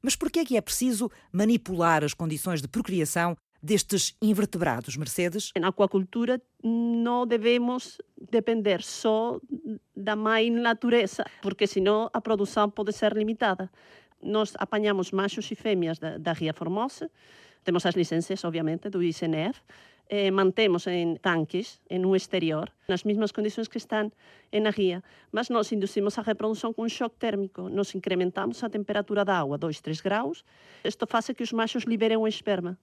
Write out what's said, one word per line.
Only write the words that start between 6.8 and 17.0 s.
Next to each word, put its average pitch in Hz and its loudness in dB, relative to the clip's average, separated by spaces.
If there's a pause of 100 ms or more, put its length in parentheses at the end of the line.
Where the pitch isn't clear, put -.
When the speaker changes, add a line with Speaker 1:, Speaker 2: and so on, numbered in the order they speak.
Speaker 2:
devemos 240 0 (320)
depender 220 2
só 226 0 (560)
da 208 -2
mãe 226 4
natureza, 233 2 (180)
porque 196 0
senão 208 2
a 240 -2
produção 208 2
pode 208 -4
ser 208 0
limitada. 214 0 (500)
Nós 208 0
apanhamos 208 0
machos 196 -2
e 226 -6
fêmeas 175 0
da, 160 -8
da 160 -2
Ria 160 -2
Formosa, 214 -4 (540)